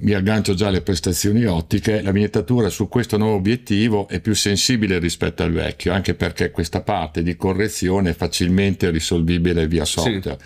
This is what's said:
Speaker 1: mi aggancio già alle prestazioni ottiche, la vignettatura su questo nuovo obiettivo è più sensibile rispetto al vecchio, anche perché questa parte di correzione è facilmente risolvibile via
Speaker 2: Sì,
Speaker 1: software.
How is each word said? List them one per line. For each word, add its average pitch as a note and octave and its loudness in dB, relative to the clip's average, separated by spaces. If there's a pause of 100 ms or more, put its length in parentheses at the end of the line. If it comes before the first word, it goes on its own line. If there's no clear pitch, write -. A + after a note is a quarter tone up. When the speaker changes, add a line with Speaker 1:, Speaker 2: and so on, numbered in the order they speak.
Speaker 1:
mi G2+ 2
aggancio G#2 0
già G2 0
alle F#2+ 2
prestazioni G#2 0
ottiche, G2+ 0
la G2 -2
vignettatura G#2 2
su F#2+ -2
questo A2 0
nuovo G#2+ 2
obiettivo G#2 0
è F#2 -4
più G#2+ 0
sensibile G2+ 2
rispetto E2+ -2
al E2+ 0
vecchio, D#2+ -2
anche F#2+ 0
perché - -2
questa F2 -4
parte E2+ -4
di E2+ -2
correzione F#2+ 0
è D#2+ 0
facilmente F#2 0
risolvibile E2+ 0
via D#2+ 0
Speaker 2:
Sì, - -4
Speaker 1:
software. F#2 -2